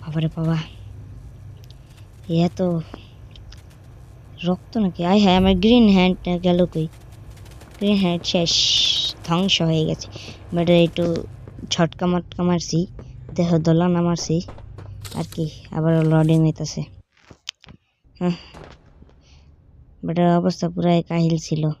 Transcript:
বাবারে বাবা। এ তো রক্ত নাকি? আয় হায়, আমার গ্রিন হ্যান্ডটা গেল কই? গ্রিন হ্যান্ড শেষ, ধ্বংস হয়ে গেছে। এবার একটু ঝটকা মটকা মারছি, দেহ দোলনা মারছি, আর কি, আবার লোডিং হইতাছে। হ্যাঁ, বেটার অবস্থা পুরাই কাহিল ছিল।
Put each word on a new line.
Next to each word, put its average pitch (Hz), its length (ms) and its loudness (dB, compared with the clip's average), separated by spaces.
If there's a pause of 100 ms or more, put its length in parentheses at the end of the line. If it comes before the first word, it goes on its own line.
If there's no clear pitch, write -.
বাবারে 160 300 -4
বাবা। 165 200 0 (1700)
এ 170 280 2
তো 175 240 -2 (1600)
রক্ত 180 340 -4
নাকি? 180 260 -2
আয় 196 160 4
হায়, 190 160 6
আমার 190 180 4
গ্রিন 226 340 6
হ্যান্ডটা 180 500 2
গেল 180 280 2
কই? 160 200 -4 (920)
গ্রিন 202 180 2
হ্যান্ড 175 260 0
শেষ, 170 280 0 (760)
ধ্বংস 180 360 0
হয়ে 160 220 0
গেছে। 160 240 -6 (440)
এবার 170 180 0
একটু 170 440 2 (560)
ঝটকা 175 360 -2
মটকা 180 360 -4
মারছি, 175 440 0 (480)
দেহ 170 240 0
দোলনা 170 440 2
মারছি, 170 380 0 (760)
আর 160 180 -6
কি, 160 160 -6 (220)
আবার 160 360 2
লোডিং 160 360 4
হইতাছে। 156 400 -2 (1400)
হ্যাঁ, 180 140 -2 (1700)
বেটার 170 320 2
অবস্থা 180 320 0
পুরাই 175 340 2
কাহিল 165 340 0
ছিল। 156 320 -2 (120)